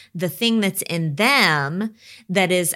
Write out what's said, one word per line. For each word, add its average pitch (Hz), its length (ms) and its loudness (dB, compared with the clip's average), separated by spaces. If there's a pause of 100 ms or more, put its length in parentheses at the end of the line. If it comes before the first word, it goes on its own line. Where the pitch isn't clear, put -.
(140)
the 175 160 -4
thing 226 300 0
that's 190 220 -2
in 160 340 -4
them 196 760 2 (380)
that 185 200 2
is 180 260 0